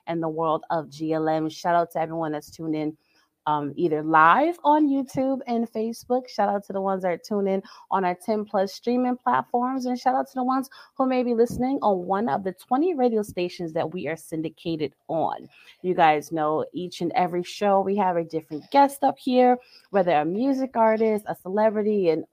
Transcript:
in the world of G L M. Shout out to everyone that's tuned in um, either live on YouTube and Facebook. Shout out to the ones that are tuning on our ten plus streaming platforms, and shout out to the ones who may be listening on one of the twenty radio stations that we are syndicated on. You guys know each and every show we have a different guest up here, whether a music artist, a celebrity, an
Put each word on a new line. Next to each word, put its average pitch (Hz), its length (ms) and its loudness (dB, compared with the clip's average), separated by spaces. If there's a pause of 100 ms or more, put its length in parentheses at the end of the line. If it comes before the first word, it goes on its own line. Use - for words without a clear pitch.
in 170 140 -4
the 165 80 -2
world 156 400 -2
of 160 200 -2
G 156 240 -6
L 156 140 0
M. 156 220 0
Shout 170 260 -2
out 170 160 2
to 175 80 -4
everyone 160 320 -4
that's 151 200 -8
tuned 160 240 -6
in 156 200 -4 (500)
um, 147 300 -2
either 156 280 -2
live 170 600 4
on 302 240 4
YouTube 269 600 -2
and 233 240 -2
Facebook. 233 560 -4
Shout 202 220 0
out 202 160 -4
to - 80 -12
the 196 80 -4
ones 190 200 -2
that 185 100 0
are 170 60 -2
tuning 196 460 -2 (260)
on 190 160 0
our 180 100 0
ten 214 300 -4
plus 196 280 -2
streaming 247 440 -2
platforms, 254 680 -2
and 247 140 -4
shout 254 160 0
out 262 120 -2
to - 80 -14
the 254 80 -2
ones 262 260 -2 (260)
who 262 120 0
may 254 160 0
be 240 100 0
listening 247 480 0
on 185 240 0
one 196 240 0
of 214 140 -2
the 185 100 -6
twenty 311 400 -2
radio 247 300 2
stations 175 500 -6
that 160 200 -2
we 180 140 -6
are 160 100 -6
syndicated 160 760 -6 (140)
on. 151 400 -4 (340)
You 180 140 0
guys 156 360 4
know 151 420 0
each 180 280 -8
and 170 140 -2
every 175 280 0
show 196 380 2
we 190 140 0
have 185 220 2
a 170 60 -2
different 160 480 -8
guest 277 320 4
up 269 140 2
here, 247 400 4 (320)
whether 185 220 2
a 151 140 4
music 262 500 -2
artist, 220 520 2
a - 80 -6
celebrity, 208 760 0
an 160 240 0